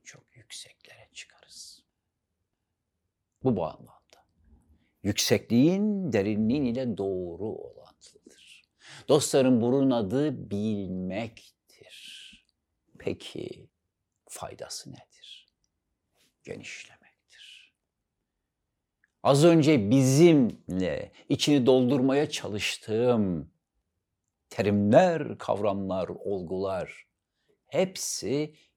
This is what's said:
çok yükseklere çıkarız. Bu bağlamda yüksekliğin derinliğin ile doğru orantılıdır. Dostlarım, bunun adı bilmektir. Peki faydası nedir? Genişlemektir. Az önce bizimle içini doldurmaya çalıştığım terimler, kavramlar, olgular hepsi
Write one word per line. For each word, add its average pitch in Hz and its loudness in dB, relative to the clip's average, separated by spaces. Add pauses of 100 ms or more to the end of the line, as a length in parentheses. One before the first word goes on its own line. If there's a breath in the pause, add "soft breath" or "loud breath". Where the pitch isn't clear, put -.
çok - -20
yükseklere - -20
çıkarız. - -20 (1600)
Bu 127 0
bağlamda - -12 (760)
yüksekliğin 165 0
derinliğin 214 0
ile 240 -4
doğru 110 -6
orantılıdır. - -20 (460 loud breath)
Dostlarım, 131 4
bunun 135 2
adı 117 -2
bilmektir. 101 -6 (1500)
Peki - -12 (600)
faydası - -16
nedir? - -20 (960)
Genişlemektir. - -20 (1500)
Az 139 4
önce 151 4
bizimle 131 2 (160 soft breath)
içini 139 2
doldurmaya 131 2
çalıştığım 107 -2 (1000)
terimler, 113 2
kavramlar, 98 -4
olgular 92 -8 (600)
hepsi 151 -6 (220 soft breath)